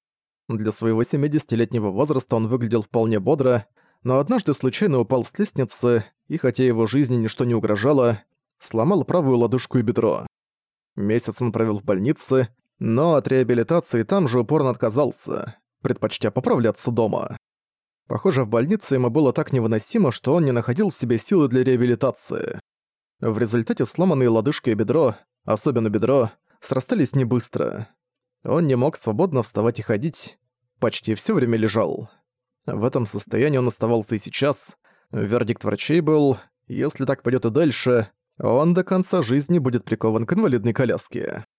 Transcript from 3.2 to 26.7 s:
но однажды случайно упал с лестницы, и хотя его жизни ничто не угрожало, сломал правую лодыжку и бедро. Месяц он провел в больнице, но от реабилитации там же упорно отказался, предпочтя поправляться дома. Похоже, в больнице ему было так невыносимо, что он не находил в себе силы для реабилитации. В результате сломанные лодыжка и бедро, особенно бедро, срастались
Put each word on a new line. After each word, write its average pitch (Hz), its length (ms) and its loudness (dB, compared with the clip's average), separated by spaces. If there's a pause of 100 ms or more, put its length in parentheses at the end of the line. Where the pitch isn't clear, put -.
но 127 160 2
однажды 160 340 0
случайно 135 460 0
упал 120 260 0
с - 140 -12
лестницы, 123 640 0 (220)
и 151 100 -4
хотя 131 260 0
его 117 220 2
жизни 123 300 0
ничто 113 280 -2
не 120 120 0
угрожало, 113 680 2 (380)
сломал 135 440 0
правую 135 340 2
лодыжку 120 420 0
и - 20 4
бедро. 113 460 0 (680)
Месяц 110 460 -2
он 120 100 0
провел 110 280 -2
в 98 40 -12
больнице, 120 680 0 (300)
но 135 360 2
от 135 120 0
реабилитации 123 760 2
там 190 240 0
же 123 120 2
упорно 135 300 0
отказался, 120 880 -4 (240)
предпочтя - 500 -2
поправляться 127 600 0
дома. 110 460 -2 (720)
Похоже, 135 360 0
в 110 40 -4
больнице 135 480 0
ему 123 140 2
было 131 240 2
так - 180 -4
невыносимо, 120 600 0
что - 240 0
он 175 100 2
не 135 60 2
находил 127 400 0
в - 40 -14
себе 120 220 0
силы 156 300 2
для 127 160 2
реабилитации. 123 960 0 (600)
В 110 200 -2
результате 120 460 0
сломанные 143 440 2
лодыжка 113 420 0
и 110 40 2
бедро, 117 400 2 (280)
особенно 113 460 0
бедро, 110 420 2 (280)
срастались 139 560 -2